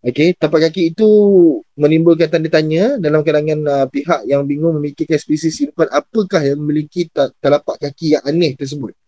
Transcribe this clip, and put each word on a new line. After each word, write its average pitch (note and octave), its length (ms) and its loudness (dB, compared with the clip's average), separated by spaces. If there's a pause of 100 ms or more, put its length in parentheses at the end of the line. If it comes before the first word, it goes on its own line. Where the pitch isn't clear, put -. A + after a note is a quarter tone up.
Okey, D3 320 0
tapak D#3 300 0
kaki E3 320 -2
itu G#3+ 120 4 (680)
menimbulkan D#3+ 580 2
tanda D#3+ 160 -2
tanya E3 480 0
dalam D#3 240 0
kalangan, D3+ 460 -2
ah, C#3 180 0
pihak C#3 400 -4
yang C#3 180 0
bingung D3 300 -2
memikirkan D3 480 -4
spesies D#3 380 -4
hidupan C#4 320 -2
apakah F#3 500 -2
yang C#3 160 0
memiliki D3+ 500 -4
ta-, C#3 300 -2
telapak - 420 -2
kaki D3 380 -2
yang - 80 -6
aneh D3 320 -2
tersebut. C3+ 400 -10 (120)